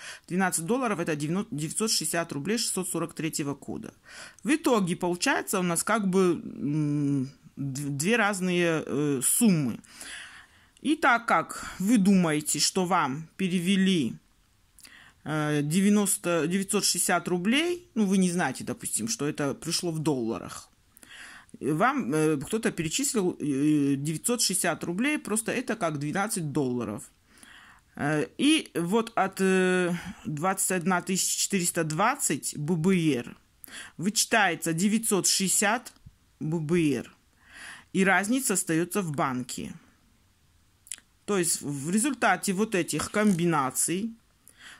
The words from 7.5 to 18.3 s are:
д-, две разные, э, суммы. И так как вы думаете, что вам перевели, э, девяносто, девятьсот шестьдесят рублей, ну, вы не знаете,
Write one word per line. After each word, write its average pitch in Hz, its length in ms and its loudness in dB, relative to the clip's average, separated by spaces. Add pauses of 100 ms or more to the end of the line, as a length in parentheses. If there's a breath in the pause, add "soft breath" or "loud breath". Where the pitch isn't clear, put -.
д-, 139 320 -6
две 151 260 0
разные, 180 720 2
э, 139 380 0
суммы. 160 560 4 (1000 loud breath)
И 302 140 0
так 240 300 2
как - 540 -2
вы 214 180 4
думаете, 170 600 4
что 185 260 2
вам 160 420 0 (100)
перевели, 185 760 2 (1120 loud breath)
э, 151 380 0
девяносто, 180 840 2
девятьсот 190 360 0
шестьдесят 175 440 0
рублей, 254 680 0
ну, 214 100 2
вы 190 120 4
не 185 120 4
знаете, 156 360 -2